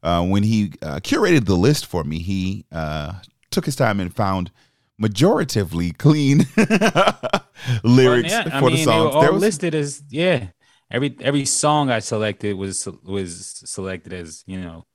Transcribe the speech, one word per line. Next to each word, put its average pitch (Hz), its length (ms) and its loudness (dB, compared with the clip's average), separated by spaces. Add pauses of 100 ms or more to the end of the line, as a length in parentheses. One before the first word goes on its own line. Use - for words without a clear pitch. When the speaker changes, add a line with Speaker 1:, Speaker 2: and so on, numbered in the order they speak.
Speaker 1:
Uh, 87 240 0
when 98 160 2
he, 107 300 0 (100)
uh, 73 180 -6
curated 175 460 2
the 95 100 2
list 127 300 2
for 82 180 -6
me, 76 160 -6
he, 95 520 -4
uh, 78 420 -6 (360)
took 180 160 -4
his 143 100 -6
time 107 240 0
and 87 140 -6
found 95 360 -2 (520)
majoritively 101 920 0
clean 143 500 4 (100)
<laughs> - 1300 0
lyrics 123 480 6
Speaker 2:
Well, 220 140 -2
yeah, 139 100 -4
I 139 40 0
Speaker 1:
for 127 100 4
the 127 60 2
Speaker 2:
mean, 156 100 2
they 120 120 4
were - 120 2
Speaker 1:
songs. - 40 -4
There 156 140 6
Speaker 2:
all 160 40 4
Speaker 1:
was 165 100 2
Speaker 2:
listed 180 320 -2
as, 143 360 -4
yeah. 147 380 0 (420)
Every, 139 300 -2
every 139 240 0
song 147 460 2
I 113 100 2
selected 107 540 -4
was, 95 340 -8 (160)
was 92 600 -10
selected 92 480 -10
as, 85 340 -14
you 92 140 -10
know 82 340 -14